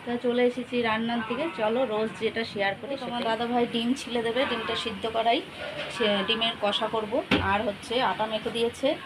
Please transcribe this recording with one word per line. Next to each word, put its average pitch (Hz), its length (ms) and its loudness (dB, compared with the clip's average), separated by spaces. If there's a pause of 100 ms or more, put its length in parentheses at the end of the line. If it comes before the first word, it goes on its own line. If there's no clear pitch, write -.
তা 240 80 -4 (140)
চলে 247 240 4
এসেছি 247 260 -4 (120)
রান্নার 233 400 0
দিকে, 247 180 -2 (140)
চলো 226 200 2 (140)
রোজ 220 160 0 (140)
যেটা 226 280 0
শেয়ার 196 300 0
করি। 277 120 -6 (100)
তোমার 240 260 -4
দাদা 226 220 0
ভাই 240 120 4 (100)
ডিম 233 160 2 (120)
ছিলে 233 260 -2
দেবে, 233 220 2
ডিমটা 226 340 -2
সিদ্ধ 202 200 -6 (120)
করাই, 233 240 4 (540)
সে 220 120 0 (220)
ডিমের 226 360 0
কষা 208 320 0
করব। 214 180 -2 (380)
আর 202 160 4
হচ্ছে 202 260 -6 (180)
আটা 208 200 -2
মেখে 214 260 -4
দিয়েছে 233 300 0 (180)